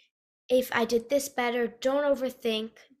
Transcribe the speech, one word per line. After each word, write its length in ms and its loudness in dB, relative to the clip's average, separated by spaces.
"If 240 2
I 140 2
did 240 0
this 180 0
better," 380 -2
don't 380 -2
overthink. 680 -2